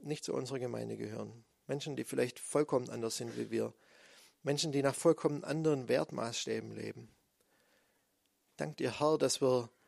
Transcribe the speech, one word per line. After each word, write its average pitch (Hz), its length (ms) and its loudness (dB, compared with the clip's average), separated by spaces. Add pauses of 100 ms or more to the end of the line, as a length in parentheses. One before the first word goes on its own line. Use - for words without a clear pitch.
nicht 147 220 -6
zu 139 100 -2
unserer 131 240 -2
Gemeinde 117 380 -4
gehören. 110 480 -8 (220)
Menschen, 143 300 -4
die 123 80 -2
vielleicht 123 360 0
vollkommen 143 500 2
anders 113 260 -4
sind 117 200 -6
wie 113 140 -4
wir. 110 240 0 (680)
Menschen, 147 300 0
die 139 100 2
nach 135 120 4
vollkommen 151 500 4
anderen 147 440 2
Wertmaßstäben 117 840 0
leben. 110 360 -10 (1500)
Dank 151 220 -6
dir, 123 200 -2
Herr, 156 200 4
dass 139 220 2
wir 127 300 4 (180)